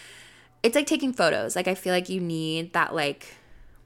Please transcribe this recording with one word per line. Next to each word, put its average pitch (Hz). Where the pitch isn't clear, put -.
it's 233
like 294
taking 277
photos. 151
Like, 185
I 185
feel 185
like 180
you 185
need 165
that, 170
like, 143